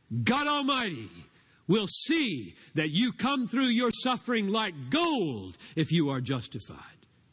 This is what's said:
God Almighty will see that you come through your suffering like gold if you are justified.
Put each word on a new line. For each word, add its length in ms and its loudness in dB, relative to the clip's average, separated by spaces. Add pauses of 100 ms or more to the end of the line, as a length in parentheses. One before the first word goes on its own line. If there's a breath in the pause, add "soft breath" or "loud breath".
(240)
God 240 4
Almighty 640 0 (580 soft breath)
will 200 4
see 640 0 (200 loud breath)
that 160 0
you 240 2
come 340 0
through 200 2
your 260 2
suffering 560 0
like 400 -2
gold 680 0 (200 loud breath)
if 120 0
you 200 4
are 100 0
justified. 760 -8 (360)